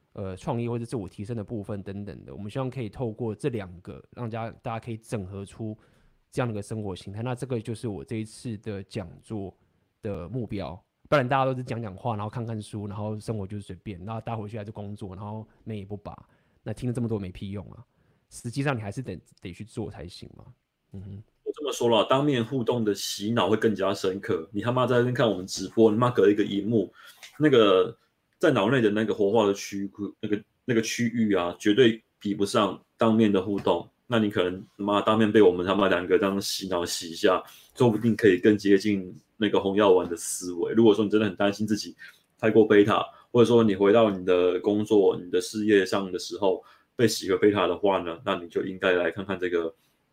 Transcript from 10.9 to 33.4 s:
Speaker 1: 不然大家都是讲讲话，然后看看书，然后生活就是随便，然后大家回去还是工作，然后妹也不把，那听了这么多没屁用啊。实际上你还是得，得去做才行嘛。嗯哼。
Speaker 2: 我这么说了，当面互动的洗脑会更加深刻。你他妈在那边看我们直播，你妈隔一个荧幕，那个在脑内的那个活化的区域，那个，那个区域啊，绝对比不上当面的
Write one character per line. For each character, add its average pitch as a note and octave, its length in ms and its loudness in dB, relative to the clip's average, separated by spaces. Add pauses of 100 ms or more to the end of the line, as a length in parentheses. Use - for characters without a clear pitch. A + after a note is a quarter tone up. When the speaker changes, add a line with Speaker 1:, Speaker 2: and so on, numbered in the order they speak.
Speaker 1:
不 D3+ 40 2
然 B2+ 140 2
大 C3+ 80 0
家 C3+ 80 2
都 C3 100 0
是 B2+ 80 -6
讲 A#2 200 -6
讲 G2 120 -10
话， A2 220 -6
然 G#2 80 -6
后 G#2+ 60 -6
看 A2+ 160 -8
看 A2+ 140 -6
书， G#2 260 -10
然 G2+ 100 -10
后 G#2+ 240 -6
生 A2+ 160 -6
活 G2 100 -6
就 G#2 120 -10
是 G2+ 40 -10
随 F#2 200 -14
便， F2+ 240 -12
然 A2 80 -10
后 A2 80 -8
大 A#2 100 -8
家 A2+ 80 -6
回 G#2 80 -10
去 A2 80 -12
还 G#2 80 -10
是 A2 80 -14
工 G#2 240 -12
作， F#2+ 180 -12
然 G2 80 -14
后 G#2+ 240 -12 (160)
妹 A2 180 -10
也 F#2+ 40 -12
不 G2+ 100 -12
把， - 220 -14 (460)
那 A2+ 100 -8
听 B2 160 -6
了 A#2+ 60 -2
这 A#2+ 80 -2
么 A#2 40 -2
多 A2 120 -2
没 F#2+ 120 -8
屁 F#2+ 200 -12
用 G2 120 -10 (100)
啊。 - 120 -20 (440)
实 - 220 -12
际 C#3 100 -6
上 C#3 160 -2
你 A2 40 -6
还 G2+ 100 -8
是 C3 100 -10
得， G#2+ 160 -10 (240)
得 F#2 120 -14
去 F#2+ 100 -16
做 G#2+ 260 -8
才 - 200 -14
行 - 280 -18
嘛。 - 80 -20 (480)
嗯 G2 80 -14
哼。 G2+ 220 -14 (220)
Speaker 2:
我 G#4+ 100 -6
这 - 80 -12
么 C#3+ 80 -4
说 A#2+ 180 -2
了， G#2+ 220 4
当 C3+ 140 4
面 C3 200 0
互 B2+ 200 -4
动 A#2+ 200 0
的 G#2 80 2
洗 G2+ 380 -6
脑 G#2+ 180 2
会 G#2+ 80 2
更 A2 160 2
加 G2 220 0
深 G2 240 -4
刻。 F2 320 -4
你 G2+ 100 -6
他 A#2+ 120 -2
妈 B2+ 120 2
在 A#2+ 120 2
那 A#2+ 60 4
边 B2 120 0
看 A#2+ 160 2
我 F#2 60 -2
们 F#2 100 -8
直 F#2+ 220 -8
播， A2 240 6
你 G#2 40 0
妈 B2 140 2
隔 G2+ 180 6
一 G#2 60 6
个 G#2 80 0
荧 G2 260 -2
幕， A2 240 0 (460)
那 D3+ 100 4
个 G2 480 4 (400)
在 F3 140 4
脑 G#2+ 180 2
内 C3 120 4
的 G#2+ 100 4
那 G#2+ 140 0
个 G2+ 100 -2
活 G2 160 2
化 A2 160 4
的 G2+ 80 2
区 G2+ 300 -8
域， G2 60 -10 (300)
那 G#2+ 80 -8
个， G#2 140 -2 (220)
那 B2 100 -2
个 A2+ 80 2
区 A#2+ 240 -4
域 A2 300 0
啊， F2 200 -2
绝 G#2 160 2
对 A2+ 300 4 (160)
比 G2+ 160 -6
不 G2 100 -2
上 G2+ 380 0 (140)
当 A2+ 180 2
面 A2 160 4
的 G2 100 2